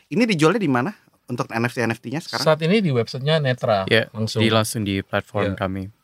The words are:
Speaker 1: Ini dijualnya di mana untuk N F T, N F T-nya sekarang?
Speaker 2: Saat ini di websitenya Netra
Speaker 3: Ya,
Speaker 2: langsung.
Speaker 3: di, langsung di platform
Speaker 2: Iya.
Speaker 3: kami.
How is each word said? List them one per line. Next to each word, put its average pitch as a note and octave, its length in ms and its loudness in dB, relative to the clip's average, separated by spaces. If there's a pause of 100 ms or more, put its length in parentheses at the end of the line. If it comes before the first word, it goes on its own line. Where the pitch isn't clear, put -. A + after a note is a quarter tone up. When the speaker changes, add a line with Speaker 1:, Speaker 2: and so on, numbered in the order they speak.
Speaker 1:
Ini G3 160 0
dijualnya F3 320 4
di F3 140 0
mana B2+ 180 0 (400)
untuk B2 240 -4
N A2+ 160 0
F - 80 -12
T, A#2 80 0
N A2+ 80 0
F - 80 -12
T-nya B2 160 -8
sekarang? C3 320 -6
Speaker 2:
Saat D#3 160 2
ini G#3 160 2
di F3+ 80 0
websitenya C3 480 0
Netra B2 480 0
Speaker 3:
Ya, A2 240 2
Speaker 2:
langsung. A2 320 -2
Speaker 3:
di, A2 80 4
langsung A2 320 0
di G2 240 -2
platform G2+ 480 -4
Speaker 2:
Iya. F#2 60 -8
Speaker 3:
kami. F#2+ 240 -4 (200)